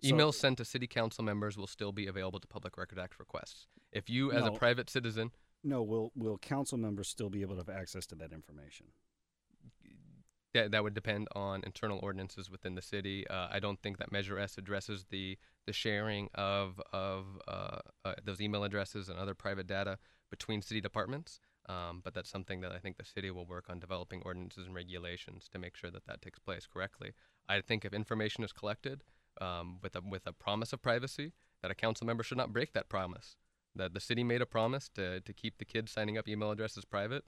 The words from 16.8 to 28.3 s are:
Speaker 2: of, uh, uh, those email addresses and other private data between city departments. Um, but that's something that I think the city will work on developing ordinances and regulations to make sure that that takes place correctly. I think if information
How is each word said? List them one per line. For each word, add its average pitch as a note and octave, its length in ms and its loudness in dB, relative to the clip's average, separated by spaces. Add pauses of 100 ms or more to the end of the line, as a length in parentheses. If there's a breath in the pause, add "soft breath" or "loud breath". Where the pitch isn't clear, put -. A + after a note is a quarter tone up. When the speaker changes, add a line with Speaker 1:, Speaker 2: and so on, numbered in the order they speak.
Speaker 2:
of, F#2+ 540 -2
uh, G2 320 -4 (260)
uh, F#2+ 100 -2 (100)
those G2 160 -4
email G#2 240 2
addresses G2 440 -2
and F2 80 -6
other F#2+ 180 -2
private G2 340 -4
data G2 300 0 (300 soft breath)
between G#2 320 -2
city A2 200 -2
departments. G#2+ 580 -2 (300 soft breath)
Um, F2+ 340 -4
but F#2 120 -6
that's F2+ 160 -4
something F#2 320 -4
that F2+ 100 -4
I F2+ 60 -6
think F#2 180 -8
the F2+ 80 -12
city G2 260 -4
will F2 160 -6
work F2 220 -8
on F2+ 100 -6
developing F2+ 440 -6
ordinances F2+ 440 -8
and F#2 80 -8
regulations F2+ 800 -8
to F#2 80 -6
make F2 160 -8
sure E2+ 140 -8
that - 160 -14
that - 140 -8
takes - 200 -16
place - 260 -6
correctly. G2 460 -6 (360 soft breath)
I G2+ 120 4
think A2 240 2
if F#2+ 80 -6
information G#2+ 500 0